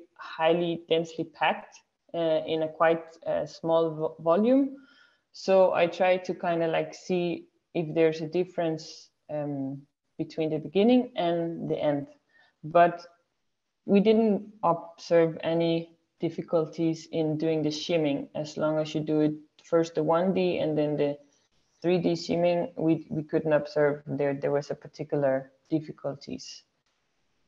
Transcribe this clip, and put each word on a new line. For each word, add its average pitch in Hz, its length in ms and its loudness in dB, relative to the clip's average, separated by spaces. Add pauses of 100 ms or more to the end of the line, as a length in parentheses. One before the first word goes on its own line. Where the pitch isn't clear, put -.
(160)
highly 170 720 0
densely 165 380 -2
packed, 185 500 -4 (380)
uh, 160 340 0
in 160 160 -2
a 156 60 -2
quite, 165 340 2 (220)
uh, 160 200 -2
small 165 480 0
vo-, 156 260 -6
volume. 226 580 2 (560)
So 190 400 4
I 170 120 2
try 185 320 2
to 185 160 -6
kinda, 165 340 -2
like, 156 280 -2
see 175 500 -4 (300)
if 156 180 -4
there's 160 280 2
a 160 60 -6
difference, 165 840 -4 (180)
um, 143 560 -6 (320)
between 160 320 -4
the 156 80 -2
beginning 220 580 4
and 170 540 -2
the 156 80 -2
end. 143 300 -2 (560)
But 170 420 4 (800)
we 202 140 6
didn't 214 520 2 (120)
observe 165 800 0
any 165 520 0 (240)
difficulties 160 920 -2
in 156 260 -2
doing 160 240 0
the 151 80 0
shimming. 151 640 -2
As 151 240 -8
long 156 220 0
as 151 160 -4
you 156 60 -2
do 156 180 0
it 151 140 2 (300)
first 165 300 0
the 160 80 -2
one 165 320 2
D 185 240 0
and 156 180 -2
then 151 220 0
the 143 220 -2 (640)
three 175 160 2
D 170 160 0
shimming, 170 600 0
we, 160 360 0
we 156 100 -4
couldn't 156 320 -2
observe 147 540 0
there, 143 260 -2
there 143 180 -4
was 143 200 -2
a 151 40 -8
particular 143 760 -2 (180)
difficulties. - 920 -8 (840)